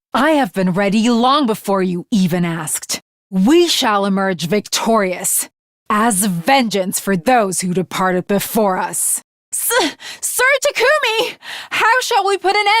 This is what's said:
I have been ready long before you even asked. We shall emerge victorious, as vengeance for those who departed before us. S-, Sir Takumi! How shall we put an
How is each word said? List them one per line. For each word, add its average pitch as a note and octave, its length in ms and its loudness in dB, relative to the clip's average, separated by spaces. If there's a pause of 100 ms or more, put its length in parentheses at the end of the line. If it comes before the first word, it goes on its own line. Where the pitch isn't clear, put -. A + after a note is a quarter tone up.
(120)
I C4+ 200 2
have C#4 200 2
been F#3 200 0
ready G3+ 360 2
long B3 380 2
before G3+ 360 -2
you F3+ 280 -4
even F3+ 340 2
asked. E3 560 -6 (300)
We B3+ 360 4
shall G#3+ 380 0
emerge F#3+ 420 0
victorious, F#3+ 1000 -2 (400)
as G#3 380 0
vengeance G3 760 0
for G3 160 -2
those G3+ 460 0
who F#3 100 -2
departed F3+ 540 -2
before G3+ 500 0
us. F3 460 -4 (300)
S-, G#4 440 -2 (240)
Sir - 240 -2 (220)
Takumi! B4 720 0 (340)
How A4+ 320 2
shall G#4+ 240 0
we G4 100 0
put F#4+ 200 0
an G#4 100 2 (140)